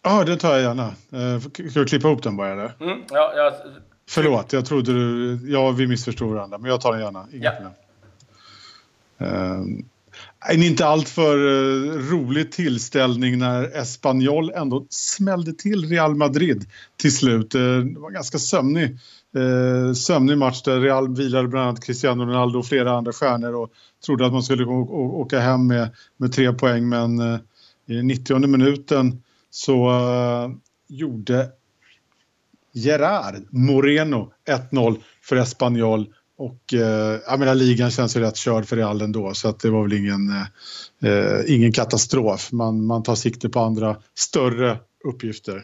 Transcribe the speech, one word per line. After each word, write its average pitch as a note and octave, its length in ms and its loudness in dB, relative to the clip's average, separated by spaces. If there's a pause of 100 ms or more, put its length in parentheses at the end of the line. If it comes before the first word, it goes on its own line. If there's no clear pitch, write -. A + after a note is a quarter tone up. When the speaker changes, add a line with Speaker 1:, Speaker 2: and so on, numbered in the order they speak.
Speaker 1:
Ja, G3 220 4
det E3+ 120 0
tar E3 160 2
jag C3 100 4
gärna. A#2+ 240 0 (260)
Eh, B2 580 -6
ska C3+ 100 0
du C#3 40 4
klippa C3+ 240 2
ihop D3 140 2
den G#2 140 -4
bara, G2 120 -4
eller? G2+ 320 -8
Speaker 2:
Mm, F3 300 -8
ja, D3+ 260 0
ja. D3 200 2 (540)
Speaker 1:
Förlåt, C#3+ 420 0
jag C3 140 0
trodde B2+ 260 0
du... B2 460 0 (140)
Ja, C3+ 180 2
vi B2+ 160 0
missförstod A#2+ 480 -4
varandra, G2+ 240 -10
men B2 120 -8
jag B2+ 100 2
tar B2 120 2
den A2 80 -4
gärna. G2 320 -8
Inga C3 120 -14
Speaker 2:
Ja. - 60 0
Speaker 1:
problem. F#2+ 220 -14 (1500)
Eh, F#2 1300 -8
en E3 100 6
inte E3+ 240 2
alltför, D#3 500 2
eh, C3+ 560 2 (200)
rolig D3 400 0
tillställning B2+ 880 0
när B2+ 380 -2
Espanyol C#3+ 760 0
ändå C#3+ 360 -4
smällde F3+ 600 -2
till F#3+ 360 -2
Real D#3+ 260 4
Madrid C#3+ 520 2 (300)
till C#3 200 2
slut. A2+ 380 2
Eh, C3 60 2
det B2+ 400 0
var D3+ 80 -14
en G3 60 -12
ganska D#3+ 240 -8
sömnig, C#3+ 600 0 (380)
eh, B2+ 560 2
sömnig C#3 460 2
match B2+ 240 0
där C3 180 2
Real C3 360 2
vilade B2+ 320 0
bland C3 200 -2
annat A#2+ 160 -6
Cristiano B2 400 0
Ronaldo B2 340 0
och A#2+ 80 -4
flera B2 260 2
andra A#2+ 200 -2
stjärnor A#2+ 420 -2
och A#2 160 -8 (360)
trodde C3 200 2
att B2 60 2
man B2+ 100 0
skulle B2+ 220 0
å-, B2 260 -2
å-, D3+ 300 -4
åka C3+ 180 -2
hem B2+ 280 2
med, A#2+ 220 0 (280)
med B2+ 160 -2
tre B2+ 200 2
poäng, A#2+ 360 0
men, A#2 320 0 (140)
eh, A2+ 60 -6 (460)
i A#2 160 -4
nittionde C3 460 0
minuten C3+ 720 2 (280)
så, B2 400 2
eh, B2 600 0 (380)
gjorde B2+ 600 -4 (1200)
Gerard C#3+ 640 0 (160)
Moreno C#3 840 2 (160)
ett B2+ 240 -2
noll A#2 240 2 (260)
för - 140 0
Espanyol. A#2 720 0 (340)
Och, B2+ 340 -8
eh, A2 520 0
jag B2 120 -2
menar, C3 160 4
ligan B2 360 4
känns A#2+ 260 -2
ju A#2+ 40 2
rätt A2 160 0
körd A2 300 -2
för A#2+ 100 -2
Real G#2+ 260 0
ändå, G#2+ 320 -4
så - 140 -2
att G#2+ 120 -4
det A#2 100 2
var A2 120 2
väl G2+ 100 0
ingen, G2+ 380 0 (720)
eh, G2+ 520 2
ingen A#2 180 6
katastrof. A2+ 800 0
Man, A2+ 340 -2
man A#2 160 -2
tar A#2 120 0
sikte A#2 340 -4
på A#2+ 120 0
andra A2 360 0 (180)
större B2 600 0 (280)
uppgifter. A2 580 -8